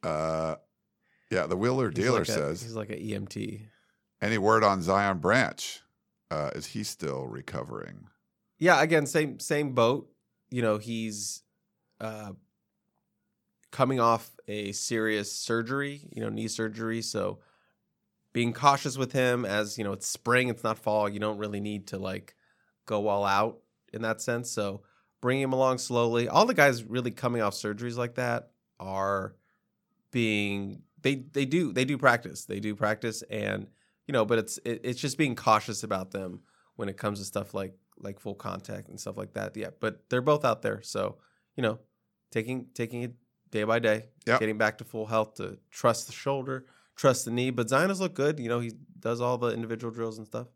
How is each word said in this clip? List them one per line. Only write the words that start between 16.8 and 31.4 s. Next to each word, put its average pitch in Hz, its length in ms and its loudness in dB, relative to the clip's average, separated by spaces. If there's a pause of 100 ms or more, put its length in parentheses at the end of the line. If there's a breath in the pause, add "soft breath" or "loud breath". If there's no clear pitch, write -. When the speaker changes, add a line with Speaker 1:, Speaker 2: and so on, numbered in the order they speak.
Speaker 2:
So 98 380 -4 (960 soft breath)
being 120 200 0
cautious 139 440 4
with 127 160 -4
him 123 320 2
as, 104 320 -2
you 113 60 -4
know, 101 100 -4
it's - 140 -8
spring, 123 420 2
it's 113 140 -6
not 110 140 0
fall. 107 320 0
You 104 100 -6
don't 107 180 -2
really 104 220 -4
need 104 280 -6
to, 101 100 -8
like, 95 380 -8 (500)
go 107 220 0
all 101 180 2
out 101 340 2 (340)
in 110 80 -6
that 113 200 -2
sense. 120 300 -2
So 101 300 -4 (400 soft breath)
bringing 131 220 2
him 131 100 0
along 131 240 4
slowly. 120 500 2
All 185 180 6
the 247 80 0
guys 135 300 6
really 120 280 -4
coming 120 300 0
off 101 120 2
surgeries 117 440 -6
like 120 180 -4
that 120 360 -2 (280)
are 98 560 -2 (760)
being, 101 720 0 (200)
they, 139 140 2
they 135 300 -2